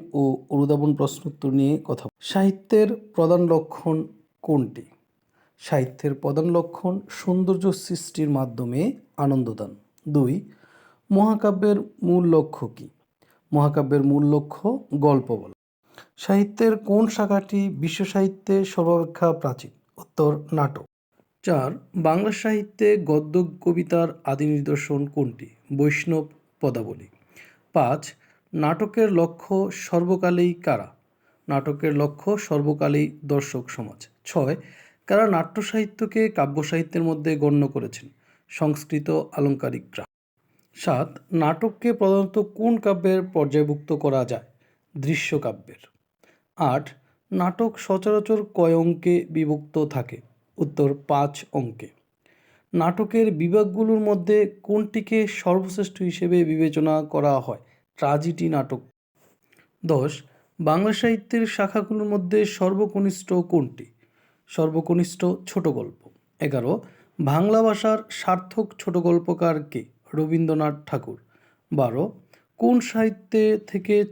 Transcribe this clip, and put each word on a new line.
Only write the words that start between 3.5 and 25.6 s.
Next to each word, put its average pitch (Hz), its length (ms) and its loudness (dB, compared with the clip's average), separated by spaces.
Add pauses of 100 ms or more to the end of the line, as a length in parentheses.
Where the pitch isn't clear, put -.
কোনটি? 117 400 0 (760)
সাহিত্যের 139 560 -2
প্রধান 143 300 -2
লক্ষণ 175 560 -2 (100)
সৌন্দর্য 185 600 0
সৃষ্টির 165 580 -6
মাধ্যমে 131 640 -2 (240)
আনন্দদান। 120 600 -2 (320)
দুই, 147 400 0 (640)
মহাকাব্যের 208 680 2 (260)
মূল 175 220 2
লক্ষ্য 156 440 2
কী? - 200 -18 (640)
মহাকাব্যের 143 500 2
মূল 143 220 4
লক্ষ্য 147 600 0 (100)
গল্প 139 420 2
বলা। 95 160 -14 (640)
সাহিত্যের 208 600 2
কোন 214 300 2
শাখাটি 202 640 0
বিশ্ব 160 360 -4
সাহিত্যে 196 600 0
সর্বাপেক্ষা 170 680 0
প্রাচীন? 151 380 -6 (260)
উত্তর, 147 460 0 (100)
নাটক। 147 320 -2 (580)
চার, 147 300 0 (240)
বাংলা 180 360 2
সাহিত্যে 208 720 0
গদ্য 151 560 0
কবিতার 170 480 0 (160)
আদি 139 220 -2
নিদর্শন 143 600 0
কোনটি? 127 400 -4 (300)